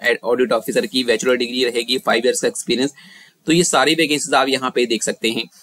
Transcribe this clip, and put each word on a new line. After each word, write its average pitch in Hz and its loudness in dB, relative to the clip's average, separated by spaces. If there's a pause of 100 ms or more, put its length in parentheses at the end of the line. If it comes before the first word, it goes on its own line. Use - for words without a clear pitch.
एड-, 120 0
audit 120 0
officer 117 -2
की 127 -2
bachelor 120 2
degree 123 -2
रहेगी, 120 -2
five 113 0
years 117 0
का 123 2
experience। 123 -2 (540)
तो - 0
ये 170 4
सारी 151 2
vacancies 151 0
आप 135 4
यहाँ 131 -2
पे 123 2
देख 113 -2
सकते 117 -2
हैं। 117 -4 (180)